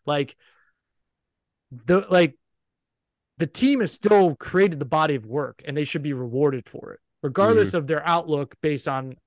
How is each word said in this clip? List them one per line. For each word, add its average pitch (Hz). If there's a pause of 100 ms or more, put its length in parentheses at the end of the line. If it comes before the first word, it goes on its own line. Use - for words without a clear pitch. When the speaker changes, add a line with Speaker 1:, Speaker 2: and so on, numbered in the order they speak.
Speaker 1:
like, 143 (1500)
the, 185
like, 175 (1000)
the 165
team 269
has 185
still 196
created 180
the 139
body 151
of 110
work 123
and 143
they 151
should 147
be 143
rewarded 127
for -
it, - (220)
regardless 196
Speaker 2:
Mm-hmm. 180
Speaker 1:
of 147
their 151
outlook 165
based 151
on 131 (100)